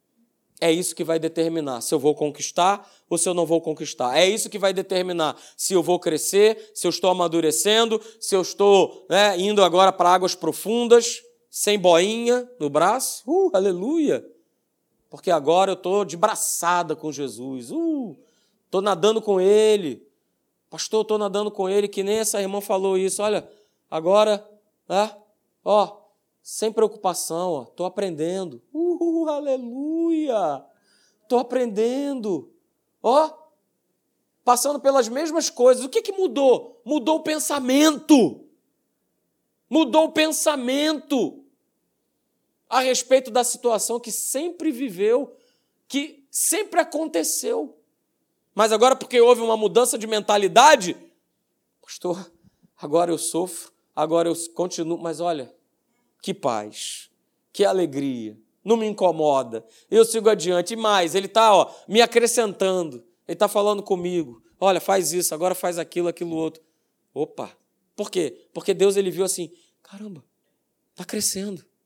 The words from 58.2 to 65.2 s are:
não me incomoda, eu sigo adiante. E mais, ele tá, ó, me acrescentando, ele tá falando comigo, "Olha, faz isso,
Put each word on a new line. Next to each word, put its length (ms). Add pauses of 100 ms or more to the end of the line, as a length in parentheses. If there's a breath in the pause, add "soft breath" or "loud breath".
não 140
me 80
incomoda, 760 (300 soft breath)
eu 140
sigo 240
adiante. 440
E 40
mais, 380
ele 120
tá, 260
ó, 160 (160 loud breath)
me 160
acrescentando, 1000 (240)
ele 80
tá 140
falando 340
comigo, 580 (160)
"Olha, 220
faz 320
isso, 240